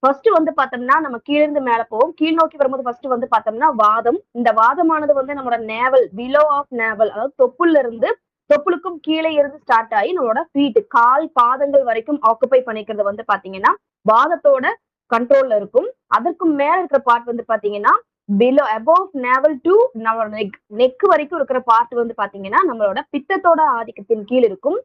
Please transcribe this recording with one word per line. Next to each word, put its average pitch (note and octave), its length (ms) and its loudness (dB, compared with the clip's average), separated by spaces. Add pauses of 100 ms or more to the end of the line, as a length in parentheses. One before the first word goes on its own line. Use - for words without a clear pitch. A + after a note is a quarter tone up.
ஃபர்ஸ்ட் C#4 260 0
வந்து D#4+ 240 2
பார்த்தோம்னா, B3+ 460 0
நம்ம C4+ 200 -8
கீழ D4 200 -2
இருந்து D4 220 0
மேல A#3+ 220 0
போவோம். B3 300 0
கீழ் D#4+ 220 -2
நோக்கி D#4+ 220 0
வரும்போது C4 280 -2
ஃபர்ஸ்ட் B3 220 -8
வந்து B3 200 -4
பார்த்தோம்னா A3+ 480 0
வாதம். A3 440 0 (140)
இந்த A#3+ 200 0
வாதமானது D4 600 2
வந்து C#4 220 -2
நம்மளோட B3 300 -4
navel, B3 380 2 (100)
below B3+ 360 0
of C#4+ 160 -2 (100)
navel, A3 340 -2
அதாவது A3+ 280 -8
தொப்புள்ல D4+ 420 2
இருந்து, A#3+ 300 -2 (400)
தொப்புளுக்கும் E4+ 500 0
கீழே D#4+ 340 -2
இருந்து C#4+ 260 0
ஸ்டார்ட் A#3 340 -4
ஆகி A3 180 -2
நம்மளோட C4+ 340 -2
ஃபீட், C#4 420 0
கால் B3+ 460 2
பாதங்கள் C4+ 500 2
வரைக்கும் A#3+ 380 -4
ஆக்குபை A#3 400 2
பண்ணிக்கிறது G#3+ 420 -6
வந்து G3+ 220 -6
பாத்தீங்கன்னா G3 460 -4 (340)
வாதத்தோட C4+ 600 2 (460)
கண்ட்ரோல்ல B3 460 2
இருக்கும். A#3 320 -2 (200)
அதற்கு E4+ 440 0
மேல C#4+ 240 0
இருக்கிற D4 240 -2
பார்ட் A#3+ 300 0
வந்து A#3 160 -8
பாத்தீங்கன்னா G#3 460 0 (360)
below, B3+ 420 4
above E4+ 360 2 (120)
navel C4 400 0
to F4 160 2 (300)
our A3+ 240 -2
neck, G#3+ 220 -8 (220)
நெக் B3+ 340 0
வரைக்கும் D#4 320 0
இருக்கிற C4 260 -2
பார்ட் A#3 300 2
வந்து A#3 220 -4
பாத்தீங்கன்னா G3+ 460 -4
நம்மளோட A3+ 460 -2
பித்தத்தோட E4+ 520 0 (100)
ஆதிக்கத்தின் A3+ 560 -6
கீழ் B3 180 2
இருக்கும். B3 400 -2